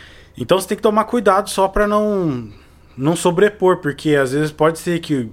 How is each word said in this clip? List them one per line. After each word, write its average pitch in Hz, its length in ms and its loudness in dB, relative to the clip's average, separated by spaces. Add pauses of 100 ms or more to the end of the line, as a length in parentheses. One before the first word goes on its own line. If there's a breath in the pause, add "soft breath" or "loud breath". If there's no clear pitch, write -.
(400 loud breath)
Então 165 200 2
você - 80 -10
tem 208 80 -4
que - 60 -12
tomar 220 220 2
cuidado 202 460 0
só 196 160 0
pra 208 220 0
não, 190 600 -2 (480 soft breath)
não 147 200 0
sobrepor, 185 640 2
porque 147 360 -2
às 139 160 2
vezes 147 220 -2
pode 160 260 0
ser 170 220 -2
que, 131 320 -4